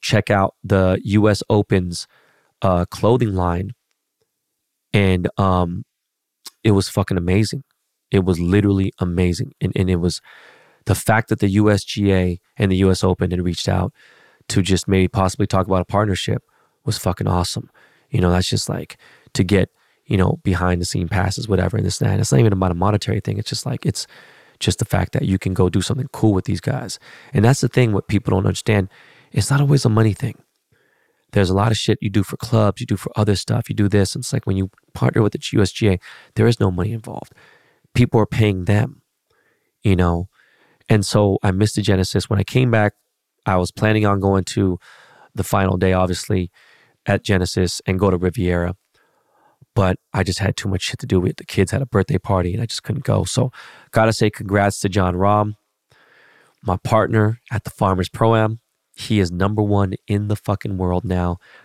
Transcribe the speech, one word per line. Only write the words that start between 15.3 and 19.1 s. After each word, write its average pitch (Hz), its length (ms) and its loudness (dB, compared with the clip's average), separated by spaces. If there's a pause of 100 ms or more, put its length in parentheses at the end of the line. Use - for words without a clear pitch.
talk 92 200 0
about 92 160 0
a - 20 -4
partnership 101 580 -2 (420)
was 113 140 -4
fucking - 280 -2
awesome. 87 420 -2 (420)
You - 100 0
know, 90 100 4
that's 90 180 2
just, - 200 -4
like, - 280 -8 (380)